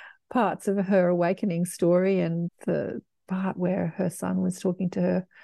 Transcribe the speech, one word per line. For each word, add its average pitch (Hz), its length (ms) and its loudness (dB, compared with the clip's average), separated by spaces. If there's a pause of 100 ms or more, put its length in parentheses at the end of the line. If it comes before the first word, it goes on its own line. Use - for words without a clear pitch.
(300)
parts 208 380 0
of 196 80 0
her 190 320 4
awakening 175 560 0
story, 180 560 2
and 170 320 -2 (140)
the - 360 -4 (280)
part 190 260 -4
where 180 400 -2
her 180 140 -2
son 185 320 -2
was 185 180 -2
talking 185 300 -2
to - 120 -4
her 180 260 0 (160)